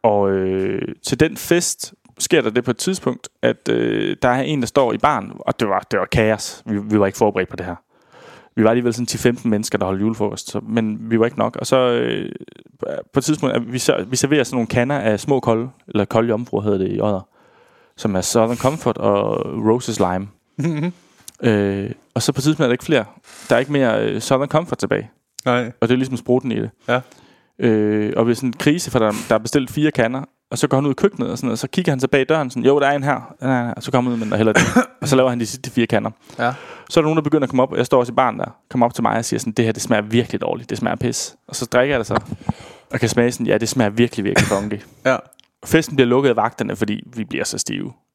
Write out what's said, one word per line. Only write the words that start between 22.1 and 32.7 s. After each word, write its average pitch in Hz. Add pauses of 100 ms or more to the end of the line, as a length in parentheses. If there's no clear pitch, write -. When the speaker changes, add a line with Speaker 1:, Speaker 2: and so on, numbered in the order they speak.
Speaker 1:
og 120
så -
på 135
et 135
tidspunkt 151
er -
der 117
ikke 127
flere. 131 (440)
Der 123
er 120
ikke 139
mere, 117
øh, 107
Southern 135
Comfort 160
tilbage. 104 (340)
Speaker 2:
Nej. 123
Speaker 1:
Og 117
det 123
er 127
ligesom 131
spruten 123
i 110
det. 110 (180)
Speaker 2:
Ja. 123 (580)
Speaker 1:
Øh, 107
og 113
vi 120
er 120
sådan 123
en 117
krise, 151
for 131
der, 110 (160)
der 117
er 110
bestilt 123
fire 151
kander, 127 (280)
og 131
så 147
går 135
han 139
ud 143
i 131
køkkenet, 196
og 117
sådan, 123
og 110
så -
kigger 175
han 127
så 131
bag 135
døren, 151
sådan, 120
"Jo, 139